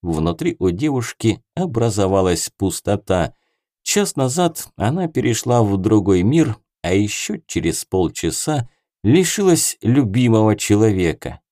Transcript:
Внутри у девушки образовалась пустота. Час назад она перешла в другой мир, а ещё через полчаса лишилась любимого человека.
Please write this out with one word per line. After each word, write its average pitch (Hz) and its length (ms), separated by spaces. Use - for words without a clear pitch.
Внутри 85 560
у 92 120
девушки 117 720
образовалась 98 1000
пустота. 95 760
Час - 340
назад 156 600
она 165 320
перешла 120 540
в 101 160
другой 95 440
мир, 131 340
а 87 100
ещё 104 540
через 82 380
полчаса 92 840
лишилась 175 760
любимого 113 760
человека. 95 840